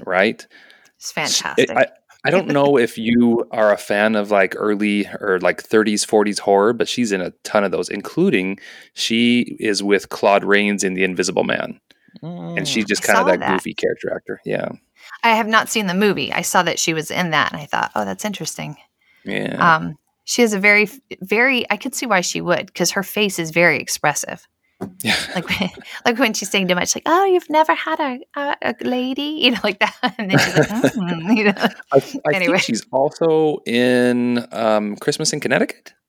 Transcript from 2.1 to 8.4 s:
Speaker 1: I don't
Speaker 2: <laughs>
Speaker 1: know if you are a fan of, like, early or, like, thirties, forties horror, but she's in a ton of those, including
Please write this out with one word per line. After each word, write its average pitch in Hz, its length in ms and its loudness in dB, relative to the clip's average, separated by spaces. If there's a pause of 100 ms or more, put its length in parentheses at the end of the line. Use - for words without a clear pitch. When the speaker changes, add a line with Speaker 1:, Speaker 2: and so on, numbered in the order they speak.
Speaker 1:
I 131 60 -2
don't - 160 2
Speaker 2:
<laughs> 143 100 0
Speaker 1:
know 143 200 4
if 120 200 0
you 117 540 2
are 107 200 4
a 98 60 2
fan 107 380 2
of, 104 160 -2
like, 98 260 4
early 104 500 0 (140)
or, 95 180 0
like, 87 220 0
thirties, 107 420 2
forties 104 360 2
horror, 101 340 4
but 110 160 -4
she's 117 220 -2
in 95 100 0
a 85 80 -4 (140)
ton 104 200 2
of 95 80 0
those, 85 160 -2
including 104 720 -2 (360)